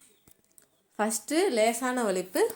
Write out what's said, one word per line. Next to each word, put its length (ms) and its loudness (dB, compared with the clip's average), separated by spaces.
ஃபஸ்ட்டு 500 0
லேசான 540 0
வலிப்பு, 540 0